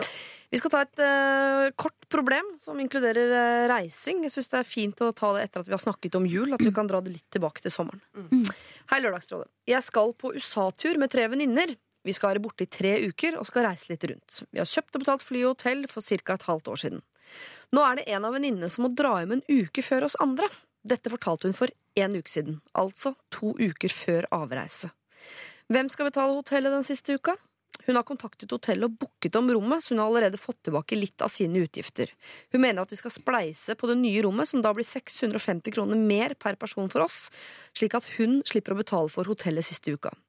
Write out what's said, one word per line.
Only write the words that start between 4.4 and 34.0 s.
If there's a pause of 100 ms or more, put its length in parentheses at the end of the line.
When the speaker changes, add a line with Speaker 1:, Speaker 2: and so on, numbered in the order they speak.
Speaker 1:
det
er
fint
å
ta
det
etter
at
vi
har
snakket
om
jul,
at
vi
kan
dra
det
litt
tilbake
til
sommeren. (140)
Speaker 2:
Mm. (400)
Speaker 1:
Hei,
Lørdagsrådet. (200)
Jeg
skal
på
U
S
A-tur
med
tre
venninner. (300)
Vi
skal
være
borte
i
tre
uker
og
skal
reise
litt
rundt. (100)
Vi
har
kjøpt
og
betalt
fly
og
hotell
for
cirka
et
halvt
år
siden. (720)
Nå (100)
er
det
en
av
venninnene
som
må
dra
hjem
en
uke
før
oss
andre. (400)
Dette
fortalte
hun
for (280)
en
uke
siden, (140)
altså (160)
to
uker
før
avreise. (800)
Hvem
skal
betale
hotellet
den
siste
uka? (500)
Hun
har
kontaktet
hotellet
og
booket
om
rommet,
så
hun
har
allerede
fått
tilbake
litt
av
sine
utgifter. (420)
Hun
mener
at
vi
skal
spleise
på
det
nye